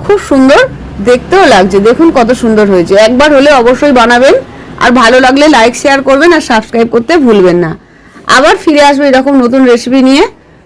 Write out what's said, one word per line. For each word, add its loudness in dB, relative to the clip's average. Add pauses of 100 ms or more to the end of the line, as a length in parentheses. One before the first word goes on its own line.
খুব 0 (120)
সুন্দর 2 (480)
দেখতেও 0
লাগছে। 0 (100)
দেখুন 2
কত 0 (140)
সুন্দর 0
হয়েছে। 0
একবার 2
হলে 2
অবশ্যই 0
বানাবেন, 2 (460)
আর 0
ভালো 2
লাগলে 2
লাইক, 2 (100)
শেয়ার 0
করবেন, 0
আর -2
সাবস্ক্রাইব -2
করতে -4 (120)
ভুলবেন 2
না। -4 (560)
আবার 0
ফিরে 0
আসবো 0
এরকম 0 (100)
নতুন 0
রেসিপি 0
নিয়ে। 2 (420)